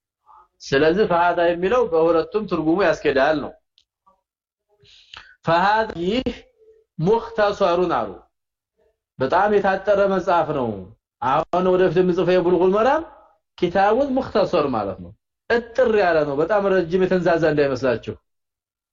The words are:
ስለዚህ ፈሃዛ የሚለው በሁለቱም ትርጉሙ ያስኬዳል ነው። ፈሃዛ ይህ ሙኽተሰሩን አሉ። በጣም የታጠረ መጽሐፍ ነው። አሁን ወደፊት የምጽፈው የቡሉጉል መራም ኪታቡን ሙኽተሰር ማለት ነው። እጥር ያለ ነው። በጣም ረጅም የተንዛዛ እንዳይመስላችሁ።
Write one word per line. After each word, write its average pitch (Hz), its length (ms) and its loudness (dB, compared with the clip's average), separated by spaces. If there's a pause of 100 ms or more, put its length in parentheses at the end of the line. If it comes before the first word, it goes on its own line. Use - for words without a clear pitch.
(600)
ስለዚህ 160 460 0
ፈሃዛ 175 360 0
የሚለው 185 440 0
በሁለቱም 165 580 0
ትርጉሙ 160 360 0
ያስኬዳል 151 580 0
ነው። 113 120 -8 (1900)
ፈሃዛ 196 440 2 (120)
ይህ 220 280 -4 (720)
ሙኽተሰሩን 196 920 0
አሉ። 113 180 -2 (1120)
በጣም 170 320 0
የታጠረ 196 560 0
መጽሐፍ 175 420 0
ነው። 135 180 -4 (540)
አሁን 160 460 -2
ወደፊት 185 300 2
የምጽፈው 180 360 2
የቡሉጉል 180 380 2
መራም 254 320 2 (540)
ኪታቡን 208 560 0
ሙኽተሰር 185 540 0
ማለት 101 320 -6
ነው። 90 120 -18 (380)
እጥር 233 460 0
ያለ 175 300 2
ነው። 143 100 -4
በጣም 196 320 0
ረጅም 185 360 0
የተንዛዛ 180 440 0
እንዳይመስላችሁ። 131 680 -2 (760)